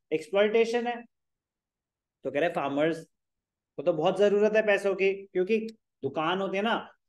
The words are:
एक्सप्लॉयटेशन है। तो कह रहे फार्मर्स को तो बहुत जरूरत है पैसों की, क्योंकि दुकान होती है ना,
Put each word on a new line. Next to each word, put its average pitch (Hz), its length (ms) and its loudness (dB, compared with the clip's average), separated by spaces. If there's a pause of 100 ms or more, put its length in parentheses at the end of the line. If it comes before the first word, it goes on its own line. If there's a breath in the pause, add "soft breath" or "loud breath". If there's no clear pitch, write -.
(120)
एक्सप्लॉयटेशन 220 720 2
है। 240 100 -4 (1300)
तो 135 60 -8
कह 139 100 -2
रहे 170 100 2
फार्मर्स 160 540 -2 (760)
को 147 40 -8
तो 170 100 2
बहुत 180 260 0
जरूरत 208 380 4
है 214 100 2
पैसों 196 280 2
की, 196 180 2
क्योंकि 196 460 -2 (440)
दुकान 160 380 -2
होती 190 160 -4
है 202 60 -2
ना, 220 140 0 (320)